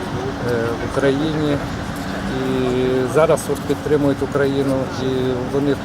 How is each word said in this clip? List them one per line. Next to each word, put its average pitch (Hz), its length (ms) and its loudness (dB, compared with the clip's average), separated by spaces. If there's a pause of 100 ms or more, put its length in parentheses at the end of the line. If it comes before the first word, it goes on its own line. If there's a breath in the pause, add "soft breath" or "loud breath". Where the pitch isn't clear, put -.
(520)
е, 117 120 0 (280)
Україні. 147 680 2 (760)
І 127 800 0
зараз 156 260 4 (120)
от 139 80 -2
підтримують 143 640 0
Україну, 139 520 0 (280)
і - 20 -2 (480)
вони 139 320 2